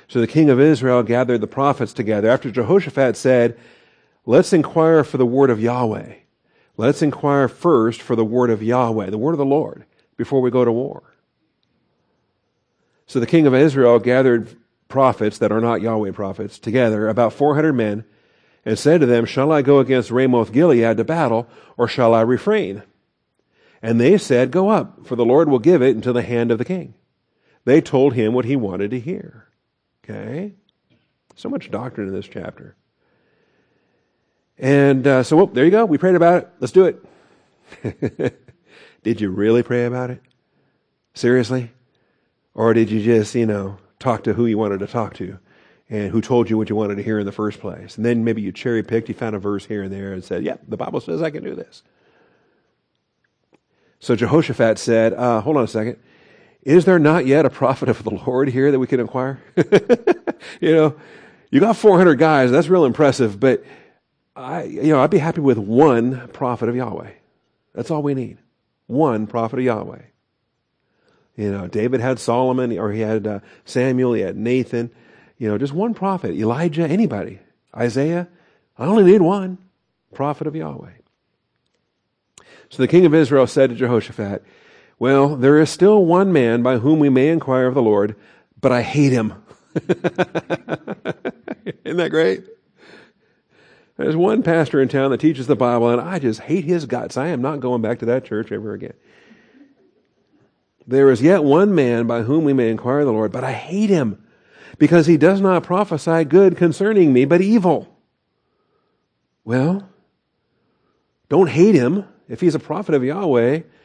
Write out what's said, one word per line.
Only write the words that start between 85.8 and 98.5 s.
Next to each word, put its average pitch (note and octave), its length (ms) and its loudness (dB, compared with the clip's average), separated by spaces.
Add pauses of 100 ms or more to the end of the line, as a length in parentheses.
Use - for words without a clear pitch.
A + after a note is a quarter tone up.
one F#3 280 2
man A#2+ 300 2
by B2+ 160 0
whom D3 200 2
we D3 100 2
may C3 200 2
inquire C3 380 0
of B2+ 80 -2
the C3+ 80 0
Lord, G#2+ 340 0 (440)
but C3 120 2
I B2 100 0
hate C3+ 300 0
him." G#2+ 220 -2 (400)
<laughs> - 0 - (2000)
Isn't D#3+ 120 -6
that E3+ 140 -2
great? E3 340 0 (1500)
There's D3 200 -4
one G#3 260 0
pastor E3 380 0
in C3 80 2
town C3+ 220 0
that A#2+ 100 -2
teaches C3+ 260 -2
the C3+ 100 0
Bible, A#2+ 340 2
and A#2+ 100 0
I F3 180 -8
just A#2+ 220 -4
hate D#3+ 240 -4
his E3 220 -2
guts. A#2 300 -8
I C3+ 120 -4
am C3+ 140 -6
not C#3+ 180 -4
going B2 220 -4
back A2+ 160 -4
to A#2 80 -8
that B2+ 180 -2
church A2 280 -8